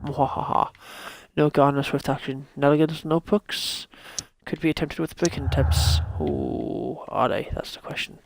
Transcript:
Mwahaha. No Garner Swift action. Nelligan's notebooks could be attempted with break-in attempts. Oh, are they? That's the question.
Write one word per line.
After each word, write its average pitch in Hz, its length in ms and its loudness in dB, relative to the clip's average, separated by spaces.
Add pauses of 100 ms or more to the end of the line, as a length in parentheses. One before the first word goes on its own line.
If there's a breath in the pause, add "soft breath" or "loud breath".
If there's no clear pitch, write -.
Mwahaha. - 680 0 (640 loud breath)
No 151 140 6
Garner 139 340 4
Swift - 260 -2
action. 135 460 -4
Nelligan's 151 500 4
notebooks - 840 -2 (580 loud breath)
could - 140 -6
be 165 100 2
attempted 151 300 -2
with 165 160 -4
break-in - 300 0
attempts. - 540 4 (200)
Oh, 65 880 -4
are - 220 0
they? - 240 -2
That's - 200 -8
the - 60 -16
question. - 460 -10